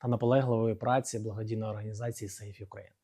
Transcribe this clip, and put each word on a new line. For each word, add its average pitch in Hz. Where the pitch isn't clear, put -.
та 123
наполегливої 120
праці 123
благодійної 110
організації 107
Save 101
Ukraine. 101